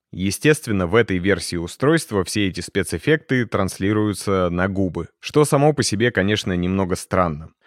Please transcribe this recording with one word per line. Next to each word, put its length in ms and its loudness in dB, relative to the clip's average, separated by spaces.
Естественно, 720 0
в 80 -2
этой 240 2
версии 380 0
устройства 680 0
все 260 0
эти 100 -6
спецэффекты 880 -2
транслируются 1040 0
на 160 0
губы, 400 -2
что 240 2
само 300 4
по 80 -2
себе, 300 0
конечно, 420 -2
немного 420 0
странно. 540 -2